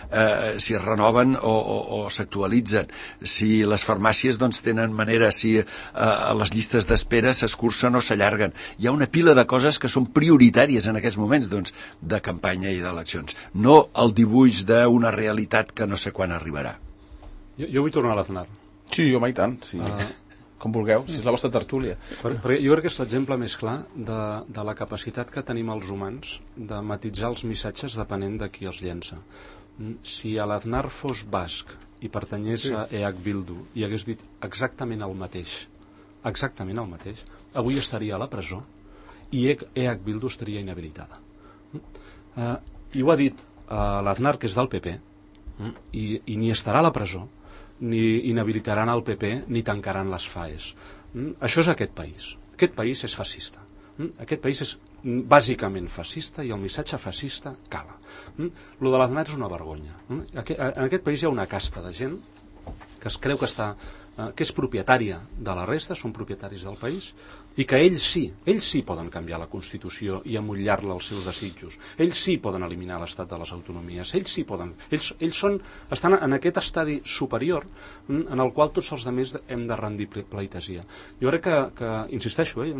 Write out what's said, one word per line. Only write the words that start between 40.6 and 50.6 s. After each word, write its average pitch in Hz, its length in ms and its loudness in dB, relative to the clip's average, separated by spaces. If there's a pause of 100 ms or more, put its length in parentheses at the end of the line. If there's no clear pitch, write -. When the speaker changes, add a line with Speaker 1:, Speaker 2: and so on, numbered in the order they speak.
Speaker 2:
inhabilitada. 82 560 -12 (540)
Mm? 151 60 -10 (580)
Eh, 120 180 -4 (380)
i 131 100 0
ho 156 80 6
ha 156 80 6
dit, 139 160 2 (320)
eh, 101 400 0
l'Aznar, 131 320 2
que 120 80 -4
és 98 80 -4
del 127 160 2
P 98 100 -2
P, 85 140 -6 (640)
mm, 107 140 -8 (200)
i, 110 120 -4 (280)
i 107 40 -4
ni 113 140 2
estarà 107 280 2
a 170 80 6
la 139 80 2
presó, 95 320 -6 (520)
ni 113 520 2
inhabilitaran 107 580 0
el 117 160 2
P 107 120 -2
P, 104 140 -2 (160)
ni 117 160 -2
tancaran 95 460 -4
les 92 180 -6
faes. 78 440 -12 (420)